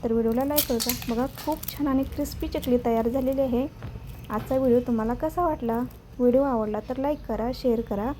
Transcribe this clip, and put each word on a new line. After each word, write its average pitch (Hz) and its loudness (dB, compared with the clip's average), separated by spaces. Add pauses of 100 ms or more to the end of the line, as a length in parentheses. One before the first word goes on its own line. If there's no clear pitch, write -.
तर 233 0
व्हिडिओला 226 2
लाईक 294 0
करा. 240 -2
बघा 247 0
खूप - -6
छान 294 -2
आणि 269 2
क्रिस्पी 294 -4
चकली 254 0
तयार 226 2
झालेली 269 0
आहे. 254 0 (640)
आजचा 220 -2
व्हिडिओ 254 6
तुम्हाला 233 0
कसा 311 0
वाटला? 240 0 (380)
व्हिडिओ 247 6
आवडला 220 0
तर 254 -6
लाईक 285 0 (100)
करा, 220 -2
शेअर 233 2
करा 214 -2